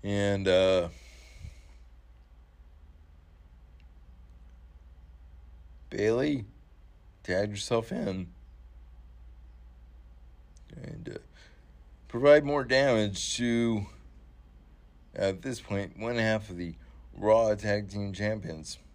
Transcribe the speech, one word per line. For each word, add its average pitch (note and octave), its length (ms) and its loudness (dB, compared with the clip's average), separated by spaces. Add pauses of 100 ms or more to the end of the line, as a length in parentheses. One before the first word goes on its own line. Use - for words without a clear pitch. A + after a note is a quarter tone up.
And, G2+ 380 0
uh, F#2 420 4 (4000)
Bayley, A#2 540 0 (760)
tag G2 300 -2
yourself A2+ 400 -4
in. F#2+ 340 -4 (2500)
And, - 340 -14
uh, - 100 -12 (880)
provide C#3+ 360 8
more C#3+ 200 0
damage A#2 760 2
to, A#2 480 0 (1300)
at F#2+ 300 -4
this B2+ 180 -6
point, G2+ 380 -6
one A#2+ 160 -4
half A2 340 0
of F2+ 80 -10
the E2+ 160 -8 (420)
Raw A2 380 4
Tag G#2 380 -2
Team G2+ 200 -4
Champions. F2+ 680 -6 (160)